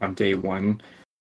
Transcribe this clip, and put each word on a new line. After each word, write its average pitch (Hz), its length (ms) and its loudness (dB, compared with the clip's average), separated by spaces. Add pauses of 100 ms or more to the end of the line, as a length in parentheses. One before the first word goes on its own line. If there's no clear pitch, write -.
on 95 140 -2
day 98 200 2
one 95 460 0 (400)